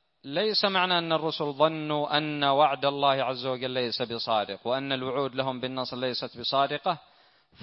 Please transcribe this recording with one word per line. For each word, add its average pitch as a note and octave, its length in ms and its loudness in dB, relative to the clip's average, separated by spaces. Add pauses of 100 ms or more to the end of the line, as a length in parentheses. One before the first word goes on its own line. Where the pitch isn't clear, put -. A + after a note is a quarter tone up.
(240)
ليس F#3+ 420 0
معنى F#3 320 2
أن E3 160 0
الرسل D#3 320 -2
ظنوا D3+ 720 2
أن D3 260 0
وعد C#3 420 4
الله C#3 380 4
عز B2 220 -4
وجل B2+ 260 -2
ليس B2+ 300 -2
بصادق، G#2+ 680 -2
وأن C3+ 240 -2
الوعود C3 440 -2
لهم C3 240 -2
بالنصر B2+ 380 -6
ليست B2+ 400 -4
بصادقة، C#3 600 0 (640)